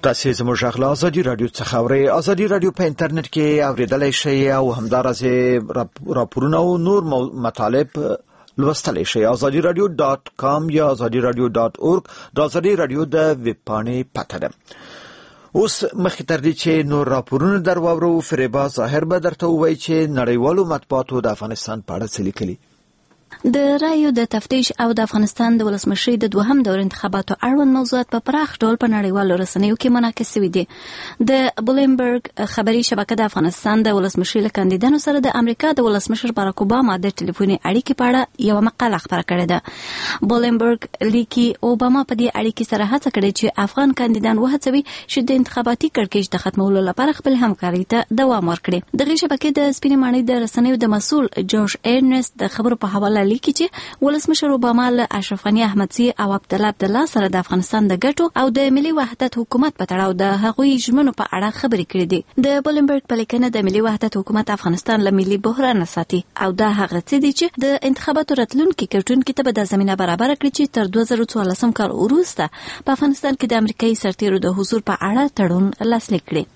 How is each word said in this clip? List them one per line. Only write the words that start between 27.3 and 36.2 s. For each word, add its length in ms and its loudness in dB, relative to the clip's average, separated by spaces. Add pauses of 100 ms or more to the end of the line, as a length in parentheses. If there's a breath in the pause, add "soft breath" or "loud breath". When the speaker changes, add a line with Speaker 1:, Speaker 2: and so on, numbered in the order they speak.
Speaker 2:
اړوند 260 2
موضوعات 400 -2
په 140 -2
پراخ 340 -2
ډول 200 2
په 120 2
نړیوالو 480 0
رسنیو 340 0
کې 200 2
منعکس 380 -2
شوي 220 2
دي. 80 2 (640 loud breath)
د 400 2
بلومبرګ 840 0
خبري 340 2
شبکه 320 -2
د 80 2
افغانستان 580 0
د 120 2
ولسمشرۍ 480 0
له 100 -2
کاندیدانو 480 2
سره 220 2
د 160 0
امریکا 360 0
د 80 2
ولسمشر 540 -2